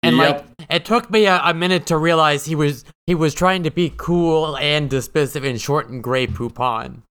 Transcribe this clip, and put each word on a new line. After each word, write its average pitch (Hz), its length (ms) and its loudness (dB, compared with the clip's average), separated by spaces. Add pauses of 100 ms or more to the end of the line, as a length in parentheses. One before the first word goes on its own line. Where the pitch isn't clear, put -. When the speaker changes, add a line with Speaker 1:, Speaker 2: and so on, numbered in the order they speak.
Speaker 1:
And, - 160 2
Speaker 2:
Yep. 147 300 2 (120)
Speaker 1:
like, - 100 -18
it 170 160 -2
took 233 240 0
me 214 160 4
a, 185 200 4
a 170 80 2
minute 175 340 0
to 165 100 0
realize 156 480 2
he 156 100 -4
was, 147 280 -2 (240)
he 180 80 2
was 156 180 2
trying 185 300 0
to 156 80 -2
be 175 240 -2
cool 160 640 0
and 147 320 0
dismissive 135 600 -2
and 120 120 -6
shorten 131 400 -4
gray 127 260 -2
poupon. 120 760 -6 (100)